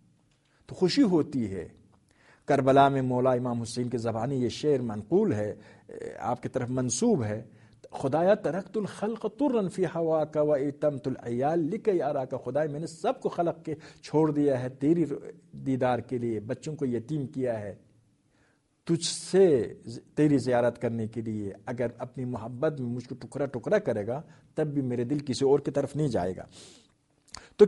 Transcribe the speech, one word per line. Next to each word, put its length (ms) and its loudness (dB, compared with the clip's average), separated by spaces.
تو 80 -14
خوشی 280 4
ہوتی 520 2
ہے۔ 140 -8
کربلا 420 6
میں 140 0
مولا 280 2
امام 320 0
حسین 260 -4
کی 100 -4
زبانی 460 -2
یہ 40 2
شعر 320 0
منقول 520 0
ہے، 220 -2
آپ 240 -4
کی 60 -6
طرف 220 -4
منسوب 540 0
ہے، 200 -4
"خدایا 440 2
ترکت 420 -4
الخلق 500 -6
طرا 300 0
فی 160 -4
ہواک 560 0
و 120 4
ایتمت 560 0
العیال 520 -2
لکی 420 0
اراک"، 320 -2
خدایا 260 0
میں 100 -6
نے 60 -8
سب 340 -4
کو 80 -2
خلق 360 -2
کے 100 -6
چھوڑ 300 4
دیا 300 2
ہے 60 -4
تیری 360 2
دیدار 460 0
کے 200 -6
لیے، 220 -2
بچوں 360 -8
کو 100 -2
یتیم 400 -4
کیا 340 -4
ہے 140 -10
تجھ 220 0
سے 680 4
ز-، 140 -12
تیری 240 6
زیارت 440 2
کرنے 240 -2
کے 140 -8
لیے، 320 -6
اگر 200 -4
اپنی 260 -10
محبت 560 -4
میں 80 -4
مجھ 200 -8
کو 60 -10
ٹکڑا 320 -6
ٹکڑا 320 0
کرے 280 -2
گا 160 -6
تب 120 -2
بھی 160 -2
میرے 220 -2
دل 140 -2
کسی 260 -2
اور 140 6
کی 120 -4
طرف 260 -2
نہیں 120 0
جائے 280 -2
گا۔ 80 -14
تو 120 10